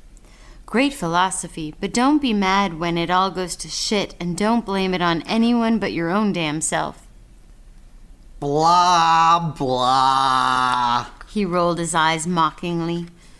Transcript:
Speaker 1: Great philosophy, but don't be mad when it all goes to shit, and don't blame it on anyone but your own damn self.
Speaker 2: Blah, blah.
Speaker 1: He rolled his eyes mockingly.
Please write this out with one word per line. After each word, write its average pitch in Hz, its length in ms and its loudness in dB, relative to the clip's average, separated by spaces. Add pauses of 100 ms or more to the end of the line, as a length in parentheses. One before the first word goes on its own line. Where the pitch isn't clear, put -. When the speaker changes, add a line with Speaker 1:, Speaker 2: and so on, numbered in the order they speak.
(680)
Speaker 1:
Great 277 280 0
philosophy, 170 840 -4
but 196 120 -4
don't 277 300 2
be 254 100 0
mad 190 460 0
when 170 180 -2
it 170 140 -2
all 185 200 2
goes 180 260 -8
to - 120 -14
shit, - 520 -4
and 175 160 -6
don't 220 280 0
blame 190 300 -2
it 180 80 -2
on 170 200 0
anyone 226 560 0
but 180 140 -4
your 165 180 -2
own 202 220 0
damn 160 280 -2
self. 156 460 -6 (1300)
Speaker 2:
Blah, 165 1200 4
blah. 127 1500 2 (220)
Speaker 1:
He 208 160 -4
rolled 175 340 0
his 170 160 -4
eyes 160 320 0
mockingly. 170 800 -2 (340)